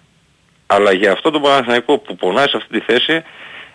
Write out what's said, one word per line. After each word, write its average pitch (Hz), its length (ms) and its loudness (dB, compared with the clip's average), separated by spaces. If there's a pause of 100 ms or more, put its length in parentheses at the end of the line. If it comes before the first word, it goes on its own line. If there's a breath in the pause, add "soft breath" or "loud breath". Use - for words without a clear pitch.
(680)
αλλά 101 260 4
για 98 200 2
αυτό 156 180 -2
τον 151 120 -4
Παναθηναϊκό 139 560 0
που - 180 -12
πονάει 110 320 0
σε 143 80 -2
αυτή 113 240 -6
τη - 120 -18
θέση, 156 300 0 (520 loud breath)